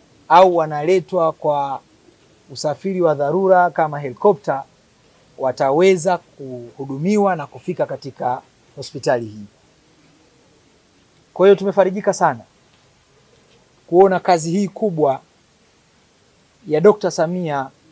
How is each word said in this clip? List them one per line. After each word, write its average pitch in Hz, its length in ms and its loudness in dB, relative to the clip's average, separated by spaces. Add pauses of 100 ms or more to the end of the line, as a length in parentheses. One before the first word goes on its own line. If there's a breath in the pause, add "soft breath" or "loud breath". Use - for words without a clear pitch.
(300)
au 180 280 6
wanaletwa 160 760 0
kwa 139 480 -4 (720)
usafiri 156 500 -6
wa 160 140 2
dharura 175 540 2
kama 151 300 -4
helikopta, 143 640 -2 (760)
wataweza 160 800 0
kuhudumiwa 139 1160 -4
na 147 120 -10
kufika - 380 -8
katika 131 560 -8 (340)
hospitali 131 500 -4
hii. 107 200 -16 (1900)
Kwa 185 140 4
hiyo 196 80 8
tumefarijika 196 580 0
sana 147 260 0 (1500)
kuona 185 320 4
kazi 170 320 0
hii 202 160 0
kubwa 156 540 -2 (1500)
ya 156 140 0
Dokta 202 300 2
Samia 160 580 -4 (220)